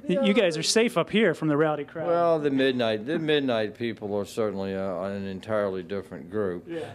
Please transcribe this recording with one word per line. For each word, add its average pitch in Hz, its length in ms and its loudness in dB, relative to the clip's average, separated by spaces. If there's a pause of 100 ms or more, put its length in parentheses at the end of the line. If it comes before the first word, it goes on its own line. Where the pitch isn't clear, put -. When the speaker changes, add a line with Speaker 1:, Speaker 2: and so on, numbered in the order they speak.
Speaker 1:
yeah. 180 160 2
Speaker 2:
you 202 100 4
guys 175 240 4
are 156 60 -4
safe 226 340 2
up 160 120 0
here 196 240 4
from 156 160 -2
the 147 80 2
rowdy 151 260 2
crowd. 156 240 -8
Speaker 1:
Well, 170 320 4
the 147 100 2
midnight, 123 560 2
the 160 140 -2
midnight 131 580 0
people 107 380 -4
are 101 100 0
certainly, 98 500 -4
uh, 95 280 -4
an 98 220 -6
entirely 95 580 -2
different 87 480 -10
group. 95 360 -4
Speaker 2:
Yeah. 165 120 -8 (160)